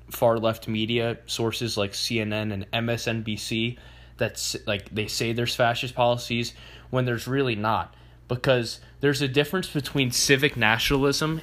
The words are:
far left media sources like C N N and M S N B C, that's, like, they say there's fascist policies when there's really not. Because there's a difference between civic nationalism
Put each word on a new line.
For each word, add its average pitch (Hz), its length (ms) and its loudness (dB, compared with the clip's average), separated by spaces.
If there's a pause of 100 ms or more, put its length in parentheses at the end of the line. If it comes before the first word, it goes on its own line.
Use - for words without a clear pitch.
(120)
far 113 260 4
left 110 300 -2
media 113 580 0
sources 113 500 -2
like 101 160 0
C - 280 -2
N 104 120 -2
N 107 200 -2
and 98 200 -6
M 117 160 0
S 117 200 -2
N 113 140 -2
B 110 140 -4
C, 117 420 -4 (380)
that's, - 480 -4
like, 101 300 -4
they 107 140 -4
say 117 240 -2
there's 117 240 -2
fascist 120 400 0
policies 120 580 0 (360)
when 127 140 0
there's 120 220 -2
really 127 300 0
not. 104 380 0 (340)
Because 123 520 2 (200)
there's 139 220 2
a 139 60 2
difference 147 400 0
between 135 420 0
civic 139 460 4
nationalism 139 880 2